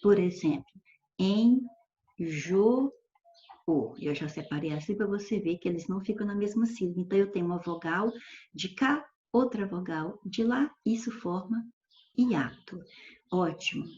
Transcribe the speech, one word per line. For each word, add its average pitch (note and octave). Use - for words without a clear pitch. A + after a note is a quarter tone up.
Por G3+
exemplo, E3
em A3
jo-, F#3+
o. D3+
Eu D3
já D3+
separei D3+
assim D#3
pra G#3
você G3+
ver F3
que -
eles F3
não F#3+
ficam G#3
na G3+
mesma G#3
sílaba. F3+
Então, F#3
eu G3
tenho F3
uma F3
vogal F3
de -
cá, C#4+
outra A#3
vogal F3
de G3+
lá, C4
isso A3+
forma F#3+
hiato. F3+
Ótimo. E3